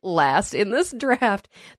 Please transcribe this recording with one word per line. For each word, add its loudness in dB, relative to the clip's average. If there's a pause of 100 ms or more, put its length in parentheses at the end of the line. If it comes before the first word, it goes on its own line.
last 2
in 0
this -2
draft." -2 (300)